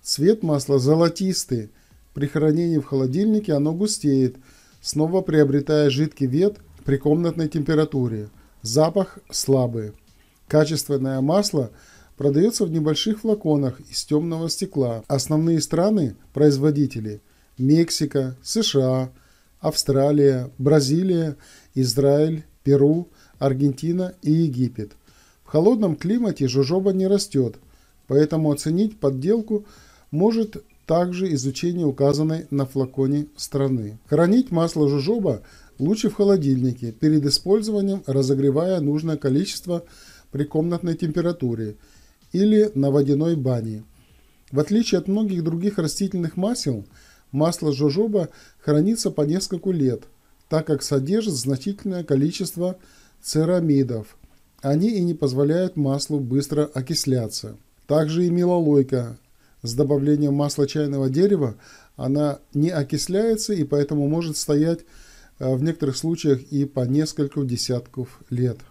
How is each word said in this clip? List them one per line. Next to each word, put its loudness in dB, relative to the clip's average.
Цвет 2
масла 2
золотистый. 0
При -4
хранении 2
в -2
холодильнике 0
оно 0
густеет, 0
снова -2
приобретая 4
жидкий -2
вид 0
при 2
комнатной 0
температуре. -2
Запах 0
слабый. -2
Качественное 0
масло 0
продается 2
в -2
небольших -2
флаконах 0
из -10
темного -2
стекла. -4
Основные 0
страны-производители: 0
Мексика, 0
С -2
Ш 2
А, 0
Австралия, 2
Бразилия, 2
Израиль, 2
Перу, 4
Аргентина -2
и 0
Египет. 0
В -20
холодном 2
климате -2
жожоба 0
не 0
растет, 0
поэтому 2
оценить -2
подделку -2
может 0
также 0
изучение -4
указанной 0
на -2
флаконе -4
страны. -4
Хранить 2
масло 0
жожоба -2
лучше 0
в -6
холодильнике 0
перед 2
использованием, 0
разогревая 2
нужное -2
количество -2
при -4
комнатной -2
температуре -4
или 4
на 2
водяной 2
бане. -4
В 0
отличие 0
от -6
многих -2
других -2
растительных -4
масел, -4
масло 0
жожоба 0
хранится 0
по -4
нескольку -2
лет, 0
так -2
как 0
содержит 0
значительное -4
количество -2
церамидов. 0
Они 2
и 0
не 0
позволяют 0
маслу -2
быстро -2
окисляться. -4
Также 0
и 2
мелолойка 2
с -8
добавлением 2
масла 0
чайного -2
дерева, 2
она -2
не 2
окисляется -2
и -2
поэтому 0
может -2
стоять, 0
э, -2
в -2
некоторых -2
случаях 0
и 0
по -4
несколько -2
десятков -6
лет. -2